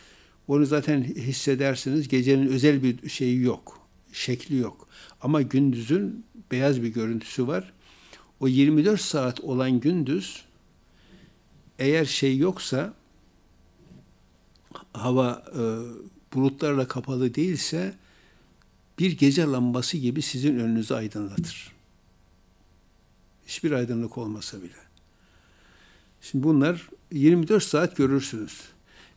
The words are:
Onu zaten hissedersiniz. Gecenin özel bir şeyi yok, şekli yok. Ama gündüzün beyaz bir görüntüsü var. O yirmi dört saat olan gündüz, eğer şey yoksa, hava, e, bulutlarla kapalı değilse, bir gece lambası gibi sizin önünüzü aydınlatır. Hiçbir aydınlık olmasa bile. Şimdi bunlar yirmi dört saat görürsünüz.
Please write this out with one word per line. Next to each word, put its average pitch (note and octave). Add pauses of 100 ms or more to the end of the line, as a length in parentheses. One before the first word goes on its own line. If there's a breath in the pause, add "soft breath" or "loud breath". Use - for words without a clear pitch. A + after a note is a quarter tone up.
(480 soft breath)
Onu C#3+
zaten D3
hissedersiniz. C3+
Gecenin C3+
özel C3+
bir B2+
şeyi B2+
yok, - (260)
şekli B2+
yok. A#2 (340 loud breath)
Ama D3
gündüzün C3+ (260)
beyaz C3
bir A#2
görüntüsü A2+
var. F#3 (680 soft breath)
O C3+
yirmi C#3+
dört G#3
saat B2+
olan C3
gündüz, D#3+ (1300 soft breath)
eğer D3
şey C3+
yoksa, F3 (2000)
hava, B2+
e, C3+ (720)
bulutlarla C3+
kapalı B2+
değilse, F3+ (1040 soft breath)
bir E3+
gece C#3+
lambası B2
gibi C3+
sizin C3+
önünüzü A2+
aydınlatır. G#2 (1800)
Hiçbir -
aydınlık A#2
olmasa G#2+
bile. F2 (1400 soft breath)
Şimdi C3
bunlar D#3 (220)
yirmi D#3+
dört G#3
saat E3
görürsünüz. C3+ (560 soft breath)